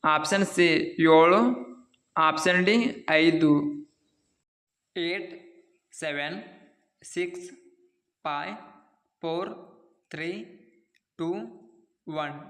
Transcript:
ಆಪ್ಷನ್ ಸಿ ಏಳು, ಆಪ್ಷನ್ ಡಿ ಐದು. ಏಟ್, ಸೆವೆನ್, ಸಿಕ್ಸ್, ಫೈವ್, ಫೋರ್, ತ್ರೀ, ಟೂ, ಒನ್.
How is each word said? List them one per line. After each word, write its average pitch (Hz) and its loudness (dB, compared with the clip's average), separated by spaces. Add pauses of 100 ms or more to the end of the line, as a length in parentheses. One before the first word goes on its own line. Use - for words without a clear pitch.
ಆಪ್ಷನ್ 160 0
ಸಿ 175 4 (480)
ಏಳು, 175 6 (880)
ಆಪ್ಷನ್ 180 0
ಡಿ 214 4 (460)
ಐದು. 160 4 (1600)
ಏಟ್, 185 -10 (580)
ಸೆವೆನ್, 151 -8 (640)
ಸಿಕ್ಸ್, - -8 (800)
ಫೈವ್, 160 -8 (680)
ಫೋರ್, 165 -6 (640)
ತ್ರೀ, 160 -10 (840)
ಟೂ, 165 -6 (920)
ಒನ್. 143 -10 (160)